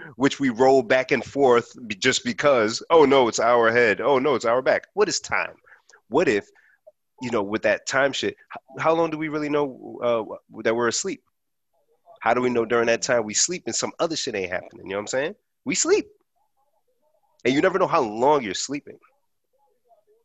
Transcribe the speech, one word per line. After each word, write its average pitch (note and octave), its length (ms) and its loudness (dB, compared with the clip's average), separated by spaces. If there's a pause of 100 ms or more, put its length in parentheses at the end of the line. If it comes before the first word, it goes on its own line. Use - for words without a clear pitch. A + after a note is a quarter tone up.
(160)
which C3+ 240 -2
we C#3 100 0
roll C3 340 4
back B2+ 280 0
and A#2+ 140 0
forth B2 500 2 (120)
be-, G#2 80 -8
just B2 280 0
because, A#2+ 640 0
"Oh, D#3+ 160 8
no, C3+ 220 6
it's G#2+ 120 -2
our A#2 320 4
head. A2+ 300 4
Oh, C3 180 2
no, C#3 160 2
it's A2+ 100 -4
our A#2+ 160 2
back." C3 320 0
What G3 160 0
is - 100 -6
time? - 360 -6 (540)
What D#3 200 0
if, G2+ 180 -2 (760)
you B2 100 -8
know, A2+ 120 0
with G#2 200 -4
that G#2 240 0
time C3+ 260 0
shit, G#2 220 -6 (200)
h-, - 260 -18
how D#3 120 0
long E3 160 0
do D#3 80 -8
we D#3 120 -6
really D3 200 -6
know, A#2 520 -4
uh, A#2+ 160 0 (320)
w-, A2 140 -16
that A#2 120 0
we're A#2+ 120 0
asleep? D#3+ 360 -4 (1000)
How A#2 120 0
do B2 80 0
we B2 80 0
know A#2 160 0
during A#2 220 0
that A#2 140 2
time A#2+ 240 0
we G#2+ 80 -8
sleep F3 320 -4
and A2+ 100 -8
some A2+ 240 -4
other D#3+ 160 -2
shit A#2+ 200 -6
ain't F#2 160 -6
happening? F2+ 340 -10
You F#2 60 -12
know G2 60 -4
what G#2 40 -4
I'm G#2 60 -12
saying? C#3+ 280 -4 (300)
We C3 100 -6
sleep. F4+ 320 0 (1400)
And C3 80 2
you D3 80 2
never F#3 180 0
know F3 80 2
how D3+ 140 0
long B2 420 0
you're F#2+ 100 -6
sleeping. C3 460 -10 (1300)